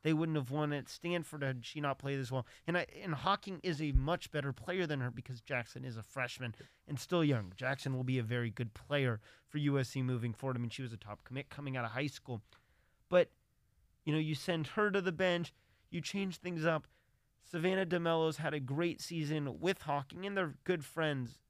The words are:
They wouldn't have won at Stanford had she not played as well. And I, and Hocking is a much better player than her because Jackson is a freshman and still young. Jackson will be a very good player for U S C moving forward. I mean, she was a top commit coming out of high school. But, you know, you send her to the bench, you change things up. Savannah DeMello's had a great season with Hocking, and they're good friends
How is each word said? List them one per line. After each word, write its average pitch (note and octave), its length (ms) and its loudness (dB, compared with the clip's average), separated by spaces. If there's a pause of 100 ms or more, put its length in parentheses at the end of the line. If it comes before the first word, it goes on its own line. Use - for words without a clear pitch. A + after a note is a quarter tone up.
They D#3+ 80 6
wouldn't D#3+ 240 4
have B2+ 140 0
won D3 220 2
at C#3+ 160 -4
Stanford E3 560 -4
had B2+ 200 -2
she - 160 -8
not C#3+ 180 0
played C#3 200 -2
as B2+ 140 -2
well. C3 120 0 (220)
And E3+ 100 2
I, E3+ 100 2 (180)
and E3 100 0
Hocking F#3+ 480 0
is E3 180 0
a D3+ 120 0
much C#3+ 400 4
better C#3+ 200 0
player F3+ 320 -2
than D3 140 0
her B2 140 -2
because A#2+ 280 -10
Jackson B2 440 -4
is B2 120 -6
a A2+ 60 -8
freshman A#2+ 540 -6 (320)
and C3+ 100 -4
still F3 240 2
young. A#2 340 4
Jackson C3 380 -2
will B2+ 80 -2
be C3 160 2
a A#2 60 0
very A#2 260 0
good A2 240 -4
player C3 460 0 (280)
for D3+ 100 -4
U C#3+ 200 4
S C3 120 0
C C3+ 120 -2
moving B2 300 0
forward. C3 240 -4
I B2 40 -2
mean, A#2 100 -2
she C3+ 120 -8
was A#2+ 100 -8
a A2+ 40 -10
top G#2 260 -12
commit C3+ 280 -10
coming C#3 260 -6
out B2 80 -2
of A2 80 -6
high C#3 160 0
school. A#2+ 340 -8 (640)
But, F3+ 200 8 (760)
you D#3 80 2
know, D#3 60 4
you D#3 160 2
send D#3+ 340 0
her G#3 220 2
to G3 100 4
the F3+ 120 0
bench, F3 400 2 (360)
you E3+ 120 -4
change F#3+ 380 -4
things E3+ 280 -2
up. D#3+ 220 2 (600)
Savannah F#3 380 2
DeMello's E3 520 4
had D#3 160 0
a D3 60 0
great C#3+ 400 0
season D3+ 600 -2
with F#3 220 0
Hocking, D3+ 440 -4
and G3+ 100 -4
they're E3+ 180 0 (100)
good F3 200 0
friends C#3 540 -2 (120)